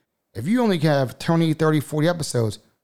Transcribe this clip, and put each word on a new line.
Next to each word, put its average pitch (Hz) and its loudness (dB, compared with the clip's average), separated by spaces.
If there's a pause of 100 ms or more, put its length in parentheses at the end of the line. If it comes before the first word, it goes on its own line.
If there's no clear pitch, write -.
(320)
If 117 -8
you 247 2
only 202 2
have 139 0
twenty, 165 2
thirty, 156 2
forty 151 -2
episodes, 127 -2 (260)